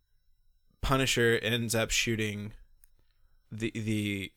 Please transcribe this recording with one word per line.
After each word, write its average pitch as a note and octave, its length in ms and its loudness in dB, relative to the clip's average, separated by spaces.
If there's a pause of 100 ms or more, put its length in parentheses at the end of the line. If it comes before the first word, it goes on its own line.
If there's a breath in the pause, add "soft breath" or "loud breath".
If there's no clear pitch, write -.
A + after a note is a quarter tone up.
(800)
Punisher B2 600 4
ends A#2 320 0
up A2+ 160 0
shooting G#2 640 -2 (960)
the, A2 240 -4
the, G#2 600 -2